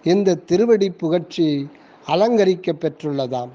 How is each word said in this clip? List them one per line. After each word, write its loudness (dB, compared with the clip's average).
இந்த 2
திருவடி 2
புகழ்ச்சி -2
அலங்கரிக்க 2
பெற்றுள்ளதாம். -6